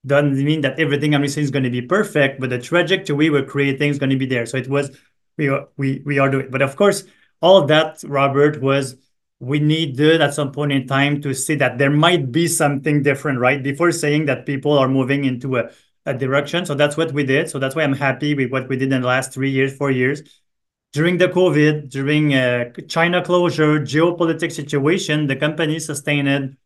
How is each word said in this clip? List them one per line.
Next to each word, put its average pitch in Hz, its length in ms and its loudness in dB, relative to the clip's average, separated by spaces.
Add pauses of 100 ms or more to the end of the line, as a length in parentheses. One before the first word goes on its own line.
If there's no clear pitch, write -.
Doesn't 139 360 2
mean 151 200 0
that 139 180 -2
everything 147 340 2
I'm 143 140 2
saying 147 160 -4
is 135 60 -2
gonna 131 200 -2
be 123 120 -4
perfect, 170 580 0
but 127 100 -4
the 123 80 -4
trajectory 165 720 0
we're 139 140 0
creating 139 460 -2
is 143 80 -4
gonna 135 180 0
be 131 100 -2
there. 123 200 -2
So 135 100 -8
it 127 120 -6
was, 139 280 -4 (400)
we 147 120 -2
are, 139 280 -2
we, 135 280 -4
we 139 140 -2
are 135 120 2
doing, 131 200 -2
but 131 120 -2
of - 140 -2
course, 202 280 2 (360)
all 226 260 6
that, 156 400 0
Robert, 139 560 2
was 135 340 -2 (460)
we 139 160 -2
needed 151 640 2
at 143 120 2
some 139 200 -4
point 147 180 -2
in 139 160 0
time 143 340 0
to 139 140 -4
see - 220 -2
that 123 200 0
there 139 140 2
might 151 400 2
be 170 160 0
something 147 560 0
different, 139 380 0
right? 135 200 2
Before 143 300 0
saying 151 360 0
that 131 200 -4
people 147 320 0
are 131 80 4
moving 135 380 0
into 127 320 -2
a, 113 140 -2 (360)
a 139 80 -4
direction. 143 500 -2
So 151 120 -6
that's 147 200 2
what 160 140 -2
we 139 140 -2
did. 143 260 0
So 143 80 -8
that's 135 160 -4
why 160 80 -2
I'm 139 100 0
happy 139 420 -2
with 131 180 -2
what 131 160 -4
we 135 80 -2
did 135 160 -2
in 127 80 0
the 123 80 -4
last 131 240 -2
three 135 180 -4
years, 135 260 0
four 139 140 -2
years. 135 320 -2 (680)
During 170 260 0
the 180 80 4
covid, 151 640 2
during, 143 440 0
uh, 123 360 0 (160)
China 175 340 0
closure, 165 600 2
geopolitical 160 720 0
situation, 151 720 -2
the 135 80 -2
company 156 460 -2
sustained 143 840 -2